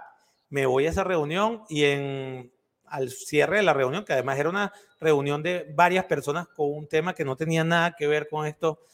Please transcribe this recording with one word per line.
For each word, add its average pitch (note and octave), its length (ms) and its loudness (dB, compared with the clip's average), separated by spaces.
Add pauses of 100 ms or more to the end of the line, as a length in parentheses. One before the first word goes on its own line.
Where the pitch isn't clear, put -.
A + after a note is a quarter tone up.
(500)
Me C#3 160 0
voy C3 200 4
a E3 60 0
esa F#3+ 120 0
reunión F#3 640 0
y D3 180 2
en, C3+ 680 -2 (320)
al C3+ 240 -6
cierre D3+ 480 0
de G#3+ 60 4
la E3 100 6
reunión, C#3 320 0
que - 80 -4
además C3+ 260 0
era D3 100 0
una G3 220 -2 (280)
reunión D3 420 2
de F3 320 -4
varias F3 320 4
personas D#3 420 -2
con D3 240 -4
un D3+ 160 -10
tema E3 280 0
que D#3 100 -4
no C3 100 -2
tenía D#3+ 280 0
nada E3+ 340 2
que D3 80 -4
ver D3+ 240 0
con D3+ 160 -4
esto D#3 340 -4 (140)